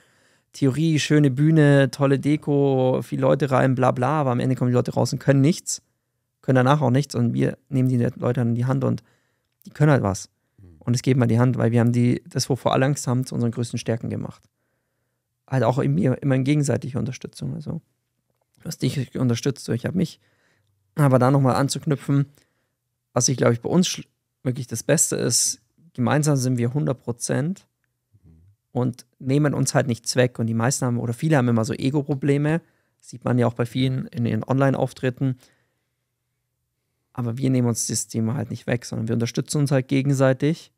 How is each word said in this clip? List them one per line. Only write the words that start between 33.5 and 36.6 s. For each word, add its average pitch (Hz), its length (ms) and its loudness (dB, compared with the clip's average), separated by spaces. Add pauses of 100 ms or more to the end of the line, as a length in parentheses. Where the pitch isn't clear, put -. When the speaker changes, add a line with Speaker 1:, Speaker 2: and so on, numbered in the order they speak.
Speaker 1:
bei 120 120 -2
vielen 131 420 -2
in 120 180 -4
ihren 113 180 -2
Online-Auftritten. 131 920 -2 (1700)